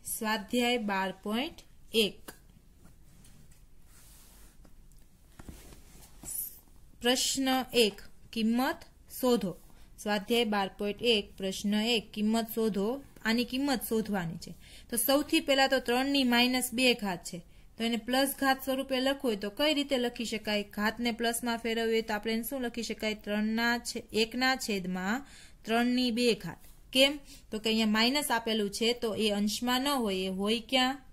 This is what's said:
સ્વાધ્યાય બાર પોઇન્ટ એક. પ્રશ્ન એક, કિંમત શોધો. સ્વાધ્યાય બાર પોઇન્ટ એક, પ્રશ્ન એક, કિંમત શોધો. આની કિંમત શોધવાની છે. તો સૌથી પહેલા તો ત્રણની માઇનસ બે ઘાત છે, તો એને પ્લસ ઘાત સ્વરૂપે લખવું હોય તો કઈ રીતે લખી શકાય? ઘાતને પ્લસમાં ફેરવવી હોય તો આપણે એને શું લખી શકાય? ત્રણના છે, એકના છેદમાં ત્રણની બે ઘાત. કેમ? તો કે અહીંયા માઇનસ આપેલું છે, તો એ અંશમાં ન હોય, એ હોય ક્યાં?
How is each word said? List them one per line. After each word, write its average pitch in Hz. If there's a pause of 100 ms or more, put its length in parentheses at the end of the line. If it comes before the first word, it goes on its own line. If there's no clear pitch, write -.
(180)
સ્વાધ્યાય 226
બાર 196
પોઇન્ટ 233 (300)
એક. - (4000)
પ્રશ્ન 262 (100)
એક, 214 (320)
કિંમત 240 (440)
શોધો. 214 (460)
સ્વાધ્યાય 214
બાર 202
પોઇન્ટ 208
એક, 220
પ્રશ્ન 190
એક, 214
કિંમત 220
શોધો. 220 (240)
આની 226
કિંમત 262
શોધવાની 190
છે. - (340)
તો 240
સૌથી 294
પહેલા 269
તો 262
ત્રણની 262
માઇનસ 247
બે 247
ઘાત 202
છે, 175 (320)
તો 220
એને 233
પ્લસ 254
ઘાત 269
સ્વરૂપે 269
લખવું 269
હોય 214
તો 202
કઈ 294
રીતે 285
લખી 240
શકાય? 214
ઘાતને 220
પ્લસમાં 233
ફેરવવી 226
હોય 226
તો 220
આપણે 214
એને 226
શું 262
લખી 240
શકાય? 214
ત્રણના 220
છે, 240 (100)
એકના 247
છેદમાં 196 (400)
ત્રણની 247
બે 240
ઘાત. 165 (360)
કેમ? 277 (320)
તો 214
કે 214
અહીંયા 220
માઇનસ 240
આપેલું 220
છે, 226
તો 226
એ 208
અંશમાં 214
ન 269
હોય, 240
એ 185
હોય 196
ક્યાં? 254 (160)